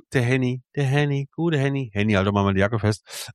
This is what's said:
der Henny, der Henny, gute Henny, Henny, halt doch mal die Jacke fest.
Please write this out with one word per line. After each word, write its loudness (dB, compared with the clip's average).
der 2
Henny, 0
der 0
Henny, 0
gute 0
Henny, -2
Henny, 0
halt 4
doch 2
mal 2
die 2
Jacke 0
fest. 0